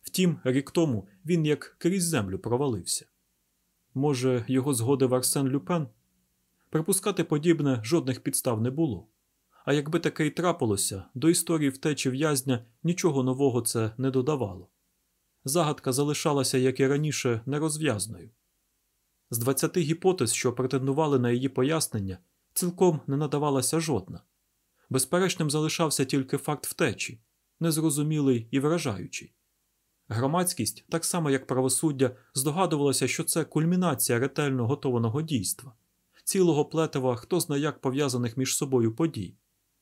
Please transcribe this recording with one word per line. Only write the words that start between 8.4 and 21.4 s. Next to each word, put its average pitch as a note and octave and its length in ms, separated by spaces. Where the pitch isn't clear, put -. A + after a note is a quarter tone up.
не A#2+ 100
було. C#3 360
А C#3 80
якби D3+ 260
таке D#3 280
й - 20
трапилося, B2+ 760
до C3+ 160
історії E3 400
втечі C#3 400
в'язня C3 560
нічого D#3+ 400
нового C3 380
це A2+ 360
не C3 140
додавало. B2+ 580
Загадка D3 500
залишалася, C#3+ 640
як B2+ 220
і C3+ 80
раніше, C3+ 580
нерозв'язною. C#3 840
З A#2 60
двадцяти C3+ 440
гіпотез, D#3+ 520
що B2 200
претендували C3+ 680
на A#2+ 120
її B2+ 180